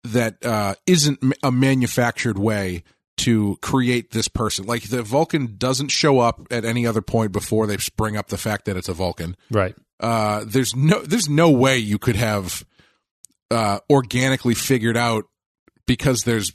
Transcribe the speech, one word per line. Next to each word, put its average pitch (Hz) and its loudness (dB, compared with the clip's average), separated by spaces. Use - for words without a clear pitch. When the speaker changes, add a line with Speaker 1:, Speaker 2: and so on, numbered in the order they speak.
Speaker 1:
that, 113 -2
uh, 104 -2
isn't 147 2
m-, 131 2
a 135 0
manufactured 123 0
way 98 -2
to 107 2
create 123 0
this 113 -4
person. 104 -6
Like, 117 -4
the 120 -4
Vulcan 127 -2
doesn't 131 -2
show 139 4
up 117 -2
at 117 -4
any 117 0
other 110 0
point 110 -2
before 107 0
they 104 -2
spring 107 -4
up 104 -8
the 101 -6
fact 104 -4
that 95 -4
it's 90 -8
a 90 -4
Vulcan. 87 -4
Speaker 2:
Right. 95 0
Speaker 1:
Uh, 107 -2
there's 107 0
no, 160 4
there's 175 -2
no 156 6
way 131 4
you 104 0
could 120 0
have, 104 -2
uh, 104 0
organically 127 2
figured 117 0
out 117 0
because 127 0
there's 110 -2